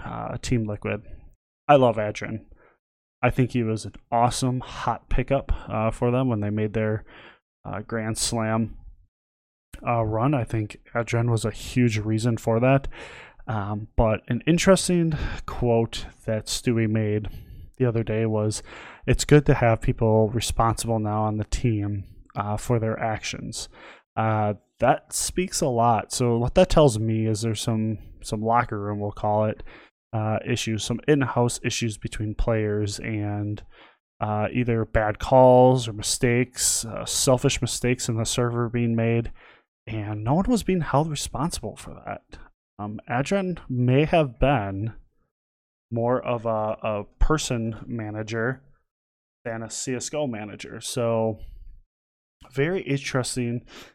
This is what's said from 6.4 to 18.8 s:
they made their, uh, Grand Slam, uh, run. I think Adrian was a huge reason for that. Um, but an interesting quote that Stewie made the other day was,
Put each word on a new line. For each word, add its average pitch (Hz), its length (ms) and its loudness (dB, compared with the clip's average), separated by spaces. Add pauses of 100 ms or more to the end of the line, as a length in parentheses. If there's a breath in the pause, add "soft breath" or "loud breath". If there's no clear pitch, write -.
they 104 100 -2
made 107 240 -2
their, 110 320 -2 (580 loud breath)
uh, 95 160 -10
Grand 110 380 -4
Slam, 113 580 -2 (1120)
uh, 117 180 0
run. 110 300 0
I 120 100 0
think 107 320 -4 (180)
Adrian 117 360 0
was 113 160 0
a 110 40 -2
huge 120 460 0
reason 110 400 0
for 113 240 0
that. 135 280 4 (580 loud breath)
Um, 107 500 -6
but 110 320 2
an 117 180 -2
interesting 175 680 4 (320 loud breath)
quote 117 580 0 (220)
that 110 200 -4
Stewie 113 420 0
made 107 420 0 (480 loud breath)
the 127 80 2
other 113 160 0
day 110 240 0
was, 107 360 0 (440 loud breath)